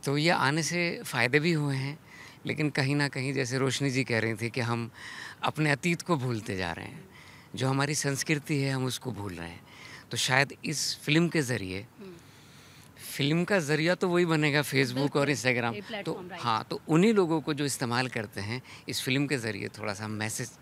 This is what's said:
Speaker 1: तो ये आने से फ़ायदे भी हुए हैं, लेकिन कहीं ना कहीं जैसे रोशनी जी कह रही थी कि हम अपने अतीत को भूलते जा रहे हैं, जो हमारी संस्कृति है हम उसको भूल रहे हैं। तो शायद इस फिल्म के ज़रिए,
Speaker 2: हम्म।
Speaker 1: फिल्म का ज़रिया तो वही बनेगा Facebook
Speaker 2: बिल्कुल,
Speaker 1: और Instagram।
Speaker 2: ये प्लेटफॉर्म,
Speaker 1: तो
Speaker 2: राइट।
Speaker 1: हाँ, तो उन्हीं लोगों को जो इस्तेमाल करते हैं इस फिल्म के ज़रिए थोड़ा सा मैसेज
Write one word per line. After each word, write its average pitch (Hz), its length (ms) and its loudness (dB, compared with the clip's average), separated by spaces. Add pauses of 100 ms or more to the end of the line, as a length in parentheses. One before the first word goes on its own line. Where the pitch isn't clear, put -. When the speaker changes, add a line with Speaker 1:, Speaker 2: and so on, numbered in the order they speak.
Speaker 1:
तो 139 140 0
ये 160 120 4
आने 147 320 2
से 170 440 -2
फ़ायदे 123 340 4
भी 170 120 2
हुए 147 240 2
हैं, 135 220 -4 (480)
लेकिन 151 240 0
कहीं 143 260 2
ना 143 120 2
कहीं 135 260 -4
जैसे 131 240 -2
रोशनी 135 320 0
जी 127 140 0
कह 113 140 0
रही 110 160 0
थी 113 160 -4
कि 127 100 -4
हम 117 300 -2 (520)
अपने 151 280 0
अतीत 165 320 0
को 170 140 2
भूलते 117 400 -2
जा 87 160 -2
रहे 101 140 -8
हैं, 135 220 -16 (460)
जो 127 140 0
हमारी 139 260 0
संस्कृति 143 640 -2
है 139 160 0
हम 131 120 -2
उसको 123 280 -4
भूल 101 200 -8
रहे 85 160 -8
हैं। 85 120 -14 (500)
तो 120 60 -4
शायद 131 380 4 (100)
इस - 340 -4
फिल्म 160 300 4
के 156 140 2
ज़रिए, 98 380 -2
Speaker 2:
हम्म। 185 320 -18 (1040)
Speaker 1:
फिल्म 156 280 2
का 202 140 2
ज़रिया 156 360 2
तो 185 140 0
वही 175 180 4
बनेगा 151 360 4
Facebook 135 320 2
Speaker 2:
बिल्कुल, 139 280 2
Speaker 1:
और 139 60 2
Instagram। 120 460 2
Speaker 2:
ये 104 60 -8
प्लेटफॉर्म, - 420 -8
Speaker 1:
तो 180 80 -12
Speaker 2:
राइट। 180 120 -10
Speaker 1:
हाँ, 113 280 0
तो - 180 -6
उन्हीं 185 260 6
लोगों 165 260 4
को 151 140 -2
जो 143 100 -2
इस्तेमाल 127 440 0
करते 110 320 -6
हैं 113 220 -4 (260)
इस - 140 -4
फिल्म 135 240 2
के 139 100 0
ज़रिए 110 320 -4
थोड़ा 107 260 -6
सा 107 140 -8
मैसेज 110 420 -4 (120)